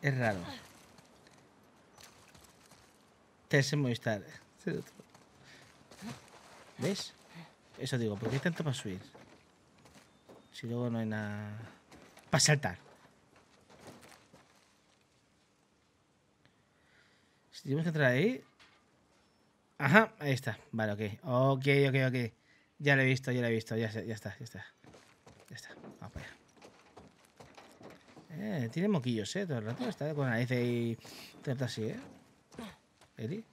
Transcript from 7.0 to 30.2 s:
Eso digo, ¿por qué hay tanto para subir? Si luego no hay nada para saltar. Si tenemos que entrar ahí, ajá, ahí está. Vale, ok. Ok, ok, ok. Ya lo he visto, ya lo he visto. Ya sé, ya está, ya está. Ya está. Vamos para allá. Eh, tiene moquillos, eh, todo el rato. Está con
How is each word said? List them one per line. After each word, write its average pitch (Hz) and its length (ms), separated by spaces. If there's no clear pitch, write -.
Eso 127 200
digo, 107 180
¿por 110 140
qué 127 60
hay 139 40
tanto 170 240
para 147 80
subir? 95 300
Si - 160
luego 120 220
no 117 100
hay 113 60
nada 107 540
para 156 100
saltar. 143 380
Si - 140
tenemos 143 180
que 165 60
entrar 147 240
ahí, 202 300
ajá, 196 400
ahí 147 140
está. 123 260
Vale, 110 200
ok. 104 80
Ok, 131 420
ok, 131 80
ok. 123 240
Ya 143 180
lo 135 60
he 131 40
visto, 131 260
ya 123 80
lo 120 80
he 117 40
visto. 113 240
Ya 113 140
sé, 104 160
ya 113 80
está, 107 240
ya 120 60
está. 92 220
Ya - 60
está. - 120
Vamos - 140
para - 120
allá. - 80
Eh, 180 320
tiene 175 180
moquillos, 123 480
eh, 196 100
todo 147 120
el 107 80
rato. 123 220
Está 156 260
con 143 120